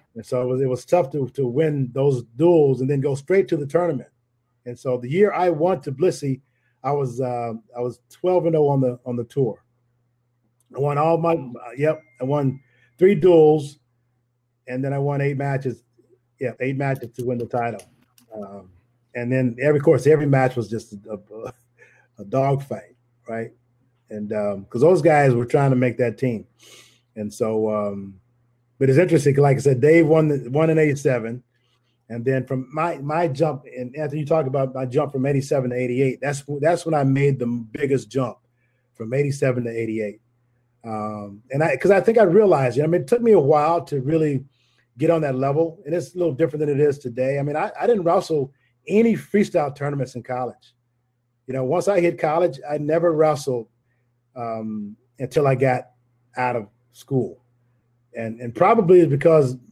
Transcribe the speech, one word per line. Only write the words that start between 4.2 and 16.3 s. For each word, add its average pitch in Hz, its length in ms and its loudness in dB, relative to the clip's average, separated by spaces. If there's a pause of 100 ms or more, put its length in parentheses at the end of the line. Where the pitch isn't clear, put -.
And 120 120 -12
so 127 200 -4
the 123 120 -10
year 190 220 2
I 175 180 0
won 170 320 0
Tbilisi, 139 600 -4 (420)
I 135 80 -2
was, 131 300 -4
uh, 120 320 -4 (220)
I 123 60 -6
was 123 280 -8
twelve 180 360 0
and 160 100 2
oh 151 120 4
on 139 140 2
the, 123 240 -2
on 123 100 -6
the 120 80 -6
tour. 117 400 -4 (1120)
I - 40 -6
won 143 200 0
all 160 180 2
my, 165 160 0
uh, 123 420 -8
yep, 151 280 -2 (180)
I 131 40 -4
won 135 340 -2 (400)
three 190 160 6
duels, 156 640 4 (880)
and 127 180 -6
then 139 80 -4
I 139 60 -2
won 143 200 -2
eight 143 180 -2
matches. 139 460 -6 (560)